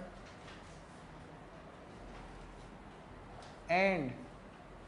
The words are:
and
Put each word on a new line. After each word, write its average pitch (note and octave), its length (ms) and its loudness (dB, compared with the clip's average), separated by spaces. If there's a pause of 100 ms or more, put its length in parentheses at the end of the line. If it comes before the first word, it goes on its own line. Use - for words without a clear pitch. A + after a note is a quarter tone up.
(3750)
and F3 420 10 (760)